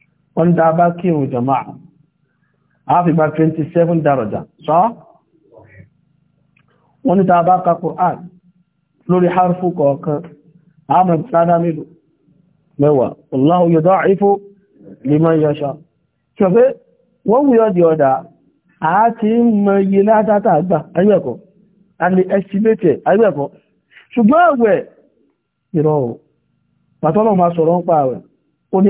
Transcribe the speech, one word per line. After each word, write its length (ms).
wọ́n 100
ní 80
tá 100
a 80
bá 180
kírun 380
jàmáà, 460
a 160
fi 80
gba 200
twenty-seven 720
daraja, 400
sọ? 180
Wọ́n 120
ní 80
tá 120
a 60
bá 200
ka 120
Qur'an 420
lórí 200
harfu 440
kọ̀ọ̀kan, 480
a 140
máa 140
gba 140
ládá 280
mélòó? 260
Mẹ́wàá. 340
Wallahu 420
yudha'ifu 600
liman 400
yasha. 300
Ṣé 60
o 60
pé 120
wọ́n 180
wù 120
yọ́ 180
di 80
ọ̀dà, 300
a 300
ti 180
ń 160
mọ 160
iye 260
ládá 380
tá 120
a 80
gbà, 160
ayé 220
ẹ̀kọ́? 220
A 100
lè 200
estimate 540
ẹ̀, 200
ayé 240
ẹ̀kọ́? 200
Ṣùgbọ́n 340
àwẹ̀, 340
irọ́ 280
o. 180
Pàtó 160
Ọlọ́run 180
máa 160
sọ̀rọ̀ 260
ń 60
pa 120
àwẹ̀. 220
Ó 60
ní, 100